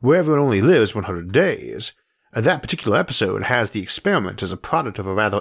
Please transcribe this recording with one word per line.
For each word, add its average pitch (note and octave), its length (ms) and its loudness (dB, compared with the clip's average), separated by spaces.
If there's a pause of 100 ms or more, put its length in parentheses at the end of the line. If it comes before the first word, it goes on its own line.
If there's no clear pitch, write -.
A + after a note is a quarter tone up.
where C#3 180 4
everyone D3+ 240 2
only A#2 180 2
lives A#2+ 340 4
one G2+ 100 -4
hundred F2 280 -8
days. A#2 600 0 (420)
That C3 260 0
particular A#2 380 -2
episode G2+ 460 0
has A#2+ 260 0
the G#2+ 100 -6
experiment G2+ 640 -2
as F#2 100 -4
a F#2 60 -8
product C#3 400 -4
of G2 80 -6
a F#2+ 80 -4
rather G2+ 260 0